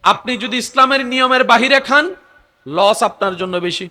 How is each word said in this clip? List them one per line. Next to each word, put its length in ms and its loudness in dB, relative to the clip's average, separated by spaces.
আপনি 340 0
যদি 200 -6
ইসলামের 480 0
নিয়মের 380 0
বাহিরে 360 4
খান, 360 0
লস 360 2
আপনার 320 -2
জন্য 220 -6
বেশি 340 -6